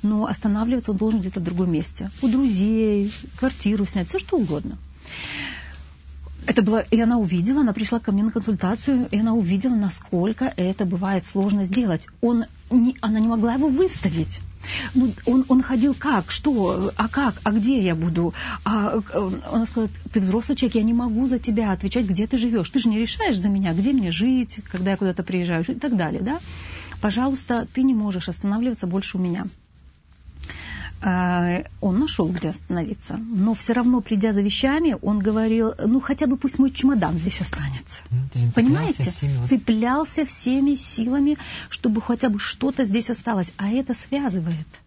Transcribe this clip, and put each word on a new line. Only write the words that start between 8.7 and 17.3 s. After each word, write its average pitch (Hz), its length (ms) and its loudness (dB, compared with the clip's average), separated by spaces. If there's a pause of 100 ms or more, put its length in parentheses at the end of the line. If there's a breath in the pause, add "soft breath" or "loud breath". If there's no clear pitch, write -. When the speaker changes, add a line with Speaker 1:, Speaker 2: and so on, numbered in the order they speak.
Speaker 1:
и 208 80 2
она 226 140 2
увидела, 208 420 2
насколько 202 680 0 (100)
это 185 300 0
бывает 185 400 -2
сложно 196 400 0
сделать. 190 420 0 (140)
Он 233 240 2 (260)
не, 247 300 6
она 220 180 0
не 220 80 4
могла 233 280 2
его 285 120 2
выставить. 254 720 0 (540 loud breath)
Ну, 254 200 4 (120)
он, 262 220 4
он 262 140 6
ходил 262 360 2
как? 240 340 0
Что? 196 640 0
А 214 120 0
как? 262 360 0